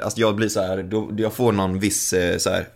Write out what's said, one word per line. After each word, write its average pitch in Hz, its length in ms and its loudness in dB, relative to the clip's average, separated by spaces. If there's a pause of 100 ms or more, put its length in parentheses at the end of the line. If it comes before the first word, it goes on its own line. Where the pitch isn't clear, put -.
alltså, 104 160 -2
jag 110 140 4
blir 107 140 2
så 104 120 -2
här, 95 220 -2
då, 104 340 -4
jag 107 160 0
får 120 200 2
någon 95 260 0
viss, 98 340 -2
eh, 90 260 2
så 92 120 0
här 92 260 -2